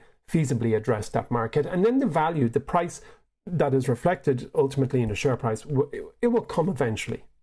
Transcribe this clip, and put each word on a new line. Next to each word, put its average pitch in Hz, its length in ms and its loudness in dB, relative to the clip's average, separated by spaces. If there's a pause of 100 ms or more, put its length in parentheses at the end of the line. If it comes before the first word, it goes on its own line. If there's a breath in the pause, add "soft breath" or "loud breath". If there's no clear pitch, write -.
(300 soft breath)
feasibly 123 460 2
address 107 340 -2
that - 220 -4
market. 117 340 0
And 185 200 2
then 247 140 4
the 277 80 2
value, 156 420 2
the - 100 0
price - 420 -2 (440 loud breath)
that 151 280 0
is 131 140 2
reflected 131 640 0
ultimately 131 480 0
in 110 80 0
the 104 60 -2
share 127 220 0
price, 113 240 -2
w-, - 320 -2
it, 95 100 -10 (200)
it 240 40 2
will 240 140 2
come 170 260 -2
eventually 117 560 -4 (180)